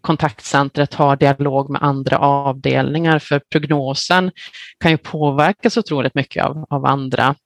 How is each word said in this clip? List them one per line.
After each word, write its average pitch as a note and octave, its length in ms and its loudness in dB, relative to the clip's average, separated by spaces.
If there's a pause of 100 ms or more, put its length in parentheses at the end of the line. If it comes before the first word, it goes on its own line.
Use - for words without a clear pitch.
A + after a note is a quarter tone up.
kontaktcentret C#3+ 920 -2
har C#3+ 220 2
dialog C#3 540 0
med C#3 120 -2
andra C3+ 360 0
avdelningar, C#3 1000 0
för C#3+ 220 -2 (120)
prognosen D3+ 760 0 (500)
kan E3+ 100 2
ju D#3+ 60 4
påverkas D3+ 800 0
otroligt C#3+ 380 -2
mycket - 300 -2
av, D3+ 260 -6
av C#3 160 -2
andra C3+ 480 0 (120)